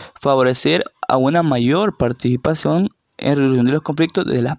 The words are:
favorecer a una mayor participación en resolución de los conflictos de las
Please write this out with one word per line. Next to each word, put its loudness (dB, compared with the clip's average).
favorecer 2
a 2
una 2
mayor 0
participación -2
en -2
resolución 2
de 2
los 0
conflictos -2
de 0
las -4